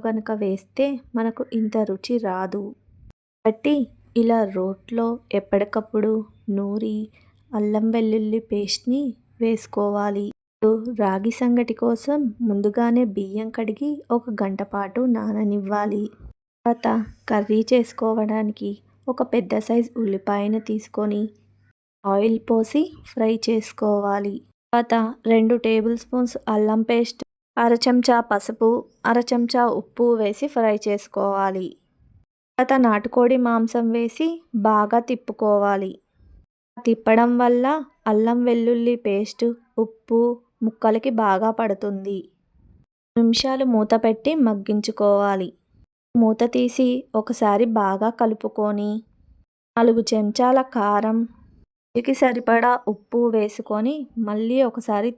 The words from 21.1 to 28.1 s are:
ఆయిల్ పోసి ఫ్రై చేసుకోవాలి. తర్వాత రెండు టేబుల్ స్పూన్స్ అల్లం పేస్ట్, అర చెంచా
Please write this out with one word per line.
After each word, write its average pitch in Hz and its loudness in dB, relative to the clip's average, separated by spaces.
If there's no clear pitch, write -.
ఆయిల్ 220 2
పోసి 226 2
ఫ్రై 220 0
చేసుకోవాలి. 202 -2
తర్వాత 240 2
రెండు 226 4
టేబుల్ 220 2
స్పూన్స్ 247 -4
అల్లం 214 2
పేస్ట్, 233 0
అర 233 4
చెంచా 247 4